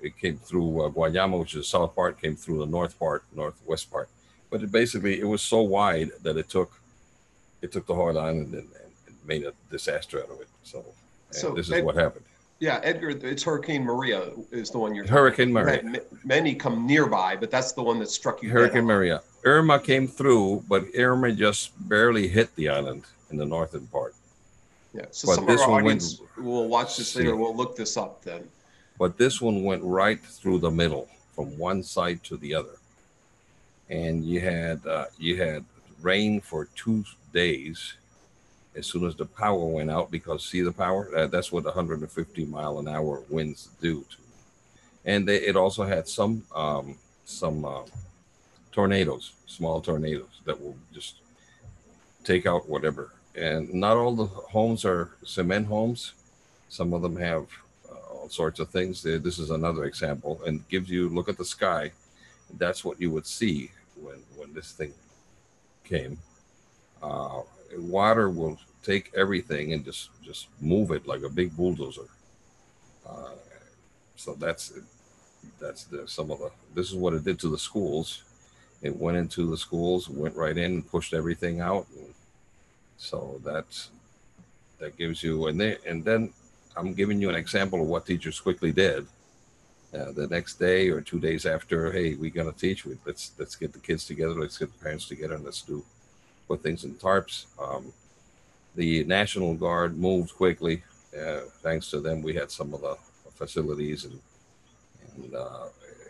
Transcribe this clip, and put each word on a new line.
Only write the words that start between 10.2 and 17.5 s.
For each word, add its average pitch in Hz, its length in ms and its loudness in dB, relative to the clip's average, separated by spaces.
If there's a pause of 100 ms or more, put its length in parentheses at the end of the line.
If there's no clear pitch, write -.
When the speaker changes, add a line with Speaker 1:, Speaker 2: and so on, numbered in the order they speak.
Speaker 1:
out 65 80 -10
of 65 120 -16
it. - 60 -20 (140)
So, - 240 -16 (440)
and - 60 -14
Speaker 2:
So - 200 -4
Speaker 1:
this 85 140 -4
is - 40 -2
Speaker 2:
Ed-, 175 120 2
Speaker 1:
what 76 100 2
happened. 80 300 2 (340)
Speaker 2:
yeah, 143 240 0
Edgar, 160 260 0
it's 139 340 -4
Hurricane 147 400 0
Maria 120 480 0 (200)
is 117 180 -6
the 127 80 -4
one 107 180 0
you're 101 120 -6
Speaker 1:
Hurricane 127 460 8
Speaker 2:
talking 117 40 6
about. - 260 4
Speaker 1:
Maria. - 0 -
Speaker 2:
You - 80 -8
had - 200 -8
ma-, - 120 -20
many 139 320 4
come 117 320 -2
nearby, 113 480 4
but 110 160 -4